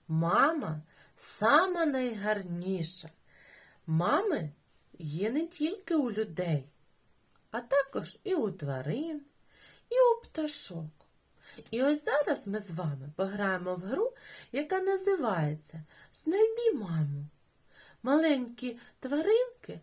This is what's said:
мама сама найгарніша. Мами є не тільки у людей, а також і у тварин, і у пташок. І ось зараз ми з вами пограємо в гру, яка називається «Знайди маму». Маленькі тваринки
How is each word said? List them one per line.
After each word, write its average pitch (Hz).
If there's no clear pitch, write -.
мама 175
сама 330
найгарніша. 190
Мами 196
є 165
не 311
тільки 330
у 254
людей, 175
а 240
також -
і 370
у 226
тварин, 170
і 480
у 480
пташок. 180
І 240
ось 294
зараз 440
ми 202
з 196
вами 147
пограємо 190
в 180
гру, 294
яка 302
називається 247
«Знайди 440
маму». 156
Маленькі 254
тваринки 349